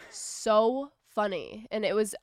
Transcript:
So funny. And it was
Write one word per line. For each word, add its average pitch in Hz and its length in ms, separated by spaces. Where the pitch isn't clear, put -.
So 226 800
funny. 202 640
And 214 140
it 175 100
was 214 280